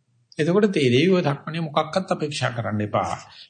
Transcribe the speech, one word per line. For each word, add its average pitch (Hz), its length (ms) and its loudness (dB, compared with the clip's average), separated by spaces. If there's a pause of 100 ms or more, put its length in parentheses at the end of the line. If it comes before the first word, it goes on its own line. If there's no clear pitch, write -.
(320)
එතකොට 175 360 2
තේරෙයි 143 400 4
ඔය 185 140 4
සක්මනේ 151 400 -4
මොකක්වත් 156 460 -2
අපේක්ෂා 147 440 -4
කරන්න 107 280 -4
එපා. 101 320 -2 (380)